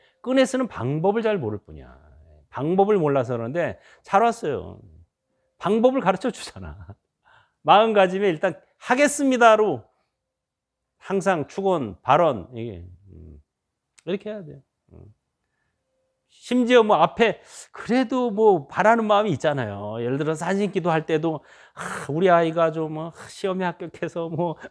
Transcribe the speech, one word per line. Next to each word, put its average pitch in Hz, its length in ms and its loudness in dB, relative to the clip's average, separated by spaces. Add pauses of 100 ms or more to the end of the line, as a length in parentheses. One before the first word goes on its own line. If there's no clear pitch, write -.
(220)
꺼내 262 240 2
쓰는 254 220 -2
방법을 160 540 -2
잘 214 160 -2
모를 107 220 -6
뿐이야. 76 380 -20 (520)
방법을 190 480 0
몰라서 139 360 0
그러는데 123 460 -6 (240)
잘 196 200 2
왔어요. 104 560 -4 (760)
방법을 233 440 0
가르쳐 190 300 -2
주잖아. 92 640 -14 (680)
마음가짐에 196 680 4
일단 170 300 -2 (180)
"하겠습니다"로 240 1040 2 (1120)
항상 185 500 -2
축원, 170 540 -4
발언, 135 520 2
이게, 110 320 -12 (240)
음, 80 320 -20 (640)
이렇게 196 240 -8
해야 208 140 -14
돼요. 143 180 -20 (320)
음. 90 200 -20 (1160)
심지어 247 540 2
뭐 208 140 2
앞에 175 440 2 (300)
그래도 247 600 -2
뭐 196 360 2
바라는 220 380 2
마음이 214 260 2
있잖아요. 113 680 -4
예를 123 160 -2
들어서 156 280 -4
한신기도 185 460 -2
할 160 140 0
때도, 160 380 -2 (300)
"아, - 360 -12
우리 170 200 2
아이가 165 420 4
좀, 156 220 -4
뭐, 160 180 -10 (160)
시험에 185 380 -4
합격해서 170 640 -8
뭐, 165 260 -4 (160)